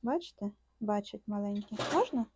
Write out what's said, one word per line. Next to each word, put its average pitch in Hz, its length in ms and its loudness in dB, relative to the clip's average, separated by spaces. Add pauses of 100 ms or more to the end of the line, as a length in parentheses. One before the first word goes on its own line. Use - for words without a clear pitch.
Бачите? 240 480 -2 (300)
Бачать 208 460 -2
маленькі. 208 500 -2 (180)
Можна? 311 420 4